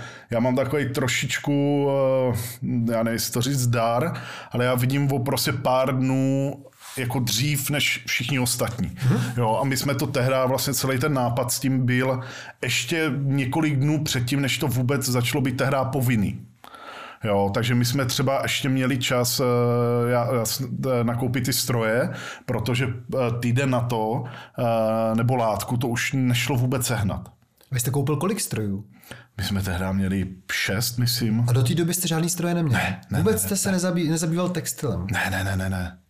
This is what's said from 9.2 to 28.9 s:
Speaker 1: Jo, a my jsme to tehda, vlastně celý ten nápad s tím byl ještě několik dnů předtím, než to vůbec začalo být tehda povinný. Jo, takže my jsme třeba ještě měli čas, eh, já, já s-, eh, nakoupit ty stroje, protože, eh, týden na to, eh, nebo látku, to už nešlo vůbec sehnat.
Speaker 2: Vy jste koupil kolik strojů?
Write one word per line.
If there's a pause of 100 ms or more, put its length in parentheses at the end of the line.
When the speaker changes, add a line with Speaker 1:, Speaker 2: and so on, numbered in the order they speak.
Speaker 1:
Jo,
a
my
jsme
to
tehda,
vlastně
celý
ten
nápad
s
tím
byl (440)
ještě
několik
dnů
předtím,
než
to
vůbec
začalo
být
tehda
povinný. (840)
Jo,
takže
my
jsme
třeba
ještě
měli
čas,
eh, (680)
já,
já
s-,
eh,
nakoupit
ty
stroje, (360)
protože, (280)
eh,
týden
na
to, (360)
eh,
nebo
látku,
to
už
nešlo
vůbec
sehnat. (420)
Speaker 2:
Vy
jste
koupil
kolik
strojů? (520)